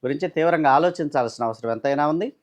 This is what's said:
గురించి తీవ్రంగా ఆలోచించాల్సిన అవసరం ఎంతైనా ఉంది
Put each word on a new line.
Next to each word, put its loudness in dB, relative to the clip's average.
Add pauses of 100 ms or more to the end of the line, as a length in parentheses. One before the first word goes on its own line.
గురించి -4
తీవ్రంగా 2
ఆలోచించాల్సిన 0
అవసరం -6
ఎంతైనా -2
ఉంది -2 (140)